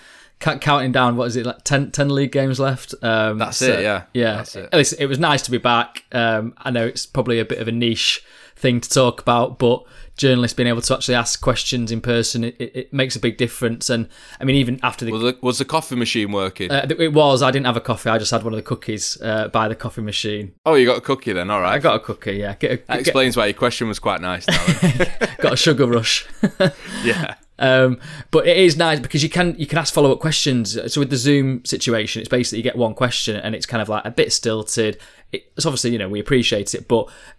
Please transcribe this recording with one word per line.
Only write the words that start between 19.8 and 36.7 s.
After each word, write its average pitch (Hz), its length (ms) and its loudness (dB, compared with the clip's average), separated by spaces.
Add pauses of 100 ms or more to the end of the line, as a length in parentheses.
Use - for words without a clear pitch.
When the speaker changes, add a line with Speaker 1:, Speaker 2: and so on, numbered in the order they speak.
Speaker 1:
machine. 104 500 -6 (140)
Speaker 2:
Oh, 160 80 6
you 131 100 8
got 120 140 4
a - 20 -6
cookie 131 320 -4
then, 90 160 -2
all 104 120 0
right. 90 120 2
Speaker 1:
I 143 60 0
got 139 160 2
a 110 40 -2
cookie, - 340 -8
yeah. 101 260 -6
Get 143 120 0
a, 127 40 -2
Speaker 2:
That - 140 -10
Speaker 1:
get 123 100 -2
Speaker 2:
explains 131 360 2
why 110 120 2
your 104 80 -2
question 120 320 -2
was 107 100 -6
quite 95 240 -4
nice, 90 240 -6
Darren. 175 920 0
Speaker 1:
<laughs> - 60 -14
Got 120 100 2
a 127 40 0
sugar 139 300 4
rush. 117 400 0 (320)
<laughs> - 440 -2
Speaker 2:
Yeah. 123 320 -2 (240)
Speaker 1:
Um, 131 400 4 (320)
but 156 160 4
it 170 100 6
is 175 200 6
nice 160 220 2
because 131 240 -2
you 160 60 0
can, 175 280 0
you 147 100 -4
can 151 100 -2
ask 156 160 -2
follow-up 143 260 4
questions. 123 580 0 (140)
So - 80 0
with 139 100 0
the 135 80 0
Zoom 135 480 2
situation, 113 560 -2
it's 113 80 -12
basically 123 300 0
you 113 40 -2
get 120 120 -2
one 117 180 0
question 120 420 -2
and 110 180 -6
it's - 120 -8
kind 117 160 -4
of, 104 80 -4
like, 107 160 -4
a 113 60 -8
bit 117 220 0
stilted. 110 640 -2 (340)
It's - 340 -8
obviously, 127 260 0
you 120 60 0
know, 95 120 -6
we 104 100 -4
appreciate 110 540 0